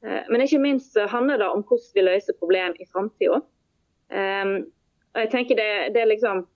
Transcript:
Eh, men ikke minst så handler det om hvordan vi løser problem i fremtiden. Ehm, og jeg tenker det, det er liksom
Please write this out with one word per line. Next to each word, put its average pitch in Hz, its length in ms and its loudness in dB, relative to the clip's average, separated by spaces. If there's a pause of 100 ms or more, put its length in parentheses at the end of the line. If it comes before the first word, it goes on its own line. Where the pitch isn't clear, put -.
Eh, - 280 -6
men 240 160 2
ikke 285 160 2
minst 277 320 -2
så 208 160 2
handler 240 320 0
det 190 80 0
om 208 160 -4
hvordan - 320 0
vi 190 80 6
løser 185 320 0
problem 180 400 0
i - 80 -18
fremtiden. 196 560 -2 (680)
Ehm, 196 400 -4 (640)
og 233 80 -2
jeg 220 100 -2
tenker 247 260 0
det, 214 100 0 (260)
det 233 80 -4
er 220 80 2
liksom 208 320 0 (140)